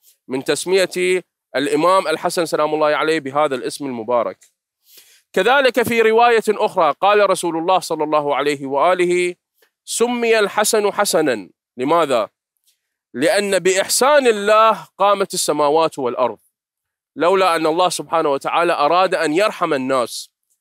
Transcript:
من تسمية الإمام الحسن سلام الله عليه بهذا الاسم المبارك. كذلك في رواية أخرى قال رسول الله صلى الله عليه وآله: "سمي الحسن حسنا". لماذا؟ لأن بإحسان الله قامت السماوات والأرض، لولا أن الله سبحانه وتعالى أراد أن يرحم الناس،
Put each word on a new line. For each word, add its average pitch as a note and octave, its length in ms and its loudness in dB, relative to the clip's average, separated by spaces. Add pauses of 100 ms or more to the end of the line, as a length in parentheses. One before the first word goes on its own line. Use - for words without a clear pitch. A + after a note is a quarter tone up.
(280)
من C3 160 -6
تسمية F3+ 800 -2 (320)
الإمام D3+ 520 2
الحسن E3 380 -2
سلام D3+ 280 -2
الله D3+ 220 0
عليه D#3 240 -2
بهذا C#3 360 -2
الاسم - 300 -8
المبارك. A#2 720 -4 (800)
كذلك B3 500 2
في A#3 180 0
رواية A3+ 480 4
أخرى F3 520 0
قال G3+ 280 4
رسول E3+ 280 -2
الله F3 220 0
صلى D#3 240 -4
الله D3+ 320 0
عليه C#3+ 300 -2
وآله: F3 720 0 (500)
"سمي A#3 540 0
الحسن G#3 520 0
حسنا". D#3 580 -2 (280)
لماذا؟ C3+ 520 0 (840)
لأن F#3 460 0
بإحسان A#3+ 680 2
الله G#3+ 600 2 (100)
قامت G3 360 0
السماوات D3+ 640 0
والأرض، A#2+ 380 -4 (800)
لولا F3+ 400 2
أن D#3+ 100 -2
الله E3+ 240 2
سبحانه D#3+ 400 -2
وتعالى D3+ 440 -2
أراد E3 420 2
أن D3+ 180 -2
يرحم F3 400 -2
الناس، C3 560 -4 (320)